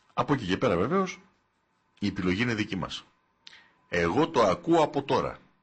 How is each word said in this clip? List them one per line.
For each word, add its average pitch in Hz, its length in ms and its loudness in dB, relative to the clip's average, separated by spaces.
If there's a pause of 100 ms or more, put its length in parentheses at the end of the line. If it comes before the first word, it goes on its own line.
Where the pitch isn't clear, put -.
(140)
Από - 180 0
εκεί 120 140 -2
και 92 100 2
πέρα, 101 200 2
βεβαίως, 180 440 -2 (800)
η 101 80 -2
επιλογή 92 360 0
είναι 120 120 0
δική 104 220 -4
μας. - 280 -8 (840)
Εγώ 87 400 0
το 139 140 2
ακούω 127 400 2
από 143 200 -2
τώρα. 82 360 -2 (240)